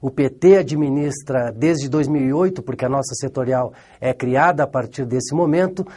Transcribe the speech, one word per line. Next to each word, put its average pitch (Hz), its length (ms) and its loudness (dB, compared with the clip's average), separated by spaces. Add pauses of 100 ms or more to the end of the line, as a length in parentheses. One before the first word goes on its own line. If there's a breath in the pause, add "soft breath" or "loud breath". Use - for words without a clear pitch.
o 135 100 -4
P 135 200 0
T 185 280 6
administra 139 920 -2
desde 139 380 0
dois 143 180 0
mil 147 160 0
e 131 100 0
oito, 185 300 0
porque 127 220 -6
a 127 40 0
nossa 131 260 -2
setorial 127 580 -2 (280 soft breath)
é 127 140 -2
criada 143 480 2
a 135 40 0
partir 131 380 -6
desse 123 300 -4
momento, 180 500 0 (120)